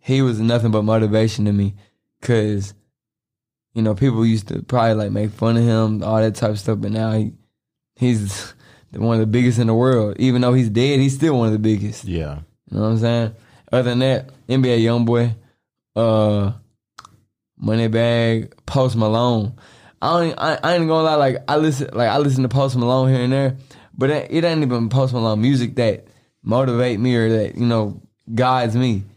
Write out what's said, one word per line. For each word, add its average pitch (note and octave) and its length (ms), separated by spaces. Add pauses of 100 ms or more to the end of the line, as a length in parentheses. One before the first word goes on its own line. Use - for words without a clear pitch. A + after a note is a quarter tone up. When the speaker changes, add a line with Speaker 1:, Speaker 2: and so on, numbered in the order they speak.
Speaker 1:
He C3+ 220
was A#2 160
nothing A2+ 320
but G#2+ 120
motivation A2 640
to G#2 60
me G2+ 220 (480)
'cause, G#2+ 520 (1000)
you A2+ 80
know, A2 120
people A#2 320
used A2 220
to - 140
probably, A2+ 320
like, G#2 180
make G#2 180
fun A2+ 260
of A#2 80
him, A2 380
all A2 160
that A2 160
type A2 160
of G#2+ 80
stuff, G#2 220
but G#2 120
now A2 200
he, A2 200 (640)
he's G#2+ 580 (200)
<laughs> - 180
one A2+ 220
of A2 60
the G#2+ 60
biggest A#2 320
in A#2+ 80
the A2+ 80
world. A#2 440
Even B2 240
though B2 120
he's B2+ 160
dead, C3 300
he's C3+ 140
still C#3 240
one A2+ 100
of G#2+ 40
the G#2+ 60
biggest. G#2+ 460
Speaker 2:
Yeah. D#2 340 (320)
Speaker 1:
You G2+ 80
know G2+ 40
what G#2+ 60
I'm A2+ 100
saying? A#2 360 (380)
Other B2 180
than B2 100
that, C3 300 (180)
N C3 140
B B2+ 80
A A#2 80
Youngboy, A#2 560 (600)
uh, G#2+ 560 (1120)
Moneybagg, A2+ 880 (140)
Post B2+ 300
Malone. A2+ 580 (480)
I E3+ 180
don't, E3 180
I, D#3 240
I E3+ 140
ain't E3 120
gonna D#3+ 160
lie, D#3 100
like, C#3 240 (100)
I D3 80
listen, D3+ 380
like, A#2 160
I A#2 80
listen C3+ 240
to B2+ 60
Post C3 280
Malone B2+ 360
here B2+ 100
and B2+ 100
there, C3+ 240 (400)
but C3 140
it, D3+ 200
it E3 140
ain't E3 180
even A#2+ 260
Post C3 260
Malone A2 260
music B2 360
that A#2 300 (380)
motivate A#2+ 560
me B2 160
or A2+ 140
that, A2 260
you A#2+ 100
know, A2 340 (340)
guides B2 420
me. A#2 280 (120)